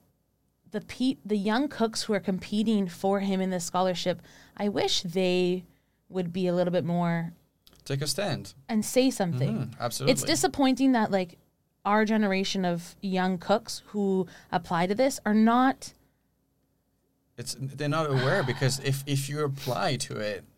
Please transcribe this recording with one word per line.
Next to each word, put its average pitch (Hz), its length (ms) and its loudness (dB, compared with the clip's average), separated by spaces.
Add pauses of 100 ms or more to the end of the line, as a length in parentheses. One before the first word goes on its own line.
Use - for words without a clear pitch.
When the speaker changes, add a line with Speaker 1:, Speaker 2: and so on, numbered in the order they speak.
(720)
Speaker 1:
the 214 100 -6
pe-, - 420 -2
the 208 140 -2
young 220 320 0
cooks 226 340 -2
who 220 100 -2
are 196 60 2
competing 202 720 0
for 196 320 0
him 196 180 0
in 190 120 0
this 180 120 -2
scholarship, 180 580 0 (360)
I 202 100 -2
wish 269 360 0
they 180 600 0 (460)
would 175 240 -4
be 185 140 0
a 175 60 2
little 180 200 2
bit 175 100 2
more 170 480 0 (540)
Speaker 2:
Take 139 160 -2
a 151 60 -4
stand. 180 460 -4 (140)
Speaker 1:
and 220 160 0
say 254 280 4
something. 190 480 -2
Speaker 2:
Mm-hmm. - 220 -8
Absolutely. 123 300 0
Speaker 1:
It's 139 120 2
disappointing 269 680 2
that, 226 180 2
like, 185 280 -2 (480)
our 208 180 4
generation 196 600 0
of 175 360 -2
young 185 360 0
cooks 208 500 0
who 190 400 0 (240)
apply 180 360 0
to 202 80 0
this 262 300 0
are 214 80 2
not 233 600 4 (1400)
Speaker 2:
It's, 117 220 -10
they're 135 280 -6
not 156 220 0
aware 139 340 2
because 127 360 0
if, 139 260 -2
if 139 240 -2
you 151 160 -2
apply 139 520 -2
to 120 200 -6
it 104 260 -6 (140)